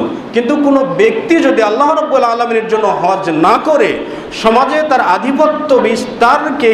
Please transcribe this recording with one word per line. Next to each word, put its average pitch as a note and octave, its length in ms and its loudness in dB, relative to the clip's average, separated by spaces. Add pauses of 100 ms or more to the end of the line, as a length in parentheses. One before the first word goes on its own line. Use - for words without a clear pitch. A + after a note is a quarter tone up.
(320)
কিন্তু A#3+ 240 0
কোনো C#4 240 2 (160)
ব্যক্তি A3+ 440 2
যদি - 220 2
আল্লাহ A3+ 320 0
রাব্বুল D4 300 0
আলামিনের A#3 440 -2
জন্য G#3+ 180 0 (140)
হজ F#3+ 240 -2 (220)
না G#3+ 80 4 (100)
করে C4+ 260 2 (520)
সমাজে C4 360 2 (120)
তার B3+ 120 2 (120)
আধিপত্য C#4+ 600 0
বিস্তারকে A#3+ 1000 0